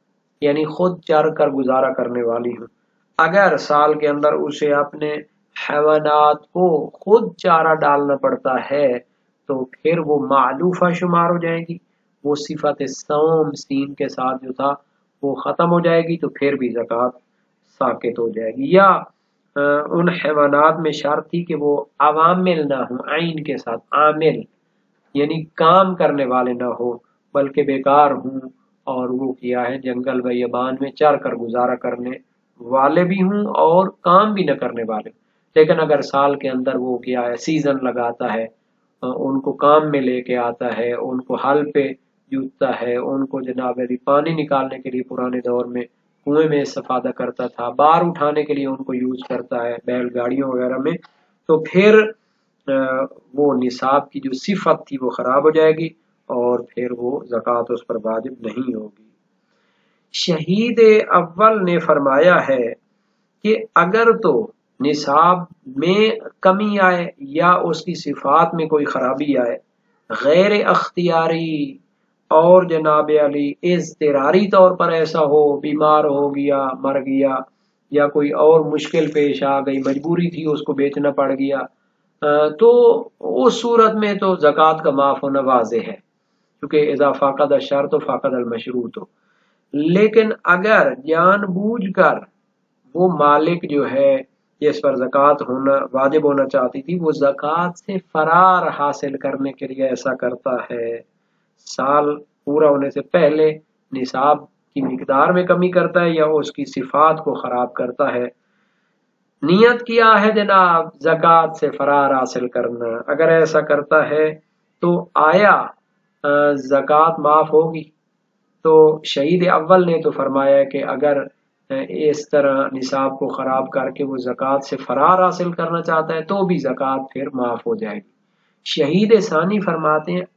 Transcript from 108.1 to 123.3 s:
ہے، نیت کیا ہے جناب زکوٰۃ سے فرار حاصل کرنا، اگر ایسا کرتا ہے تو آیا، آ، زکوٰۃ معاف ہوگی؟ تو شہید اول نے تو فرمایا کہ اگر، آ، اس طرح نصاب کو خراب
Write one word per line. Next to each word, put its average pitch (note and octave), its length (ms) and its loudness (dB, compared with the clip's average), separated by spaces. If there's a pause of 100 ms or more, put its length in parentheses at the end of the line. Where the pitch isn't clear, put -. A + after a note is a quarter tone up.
ہے، B2 100 -2 (1200)
نیت A3+ 400 4
کیا A3+ 400 4
ہے G#3+ 100 2
جناب F#3 540 2 (140)
زکوٰۃ D#3+ 520 4
سے C#3+ 180 -2
فرار C#3 440 0
حاصل B2 340 -4
کرنا، A#2+ 580 -6
اگر D3 220 2
ایسا D#3+ 320 4
کرتا D3 500 0
ہے D#3 240 0 (460)
تو F3 340 0
آیا، D#3+ 520 4 (560)
آ، D3 300 2
زکوٰۃ C#3+ 640 2
معاف D3+ 340 2
ہوگی؟ D#3+ 440 0 (640)
تو D#3 420 6
شہید E3+ 440 0
اول F3 380 4
نے E3 160 0
تو D3 80 0
فرمایا C#3 540 2
کہ C3+ 200 -6
اگر، C#3+ 320 0 (540)
آ، C3+ 40 -6 (140)
اس D3 400 -2
طرح C3+ 440 2
نصاب C3+ 460 -4
کو C3+ 100 -4
خراب C3 420 -4